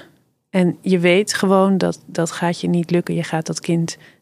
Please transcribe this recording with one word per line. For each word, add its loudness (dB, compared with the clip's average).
En 0
je 2
weet 2
gewoon 2
dat -2
dat -4
gaat -4
je -4
niet 0
lukken. 0
Je -2
gaat -4
dat -6
kind -2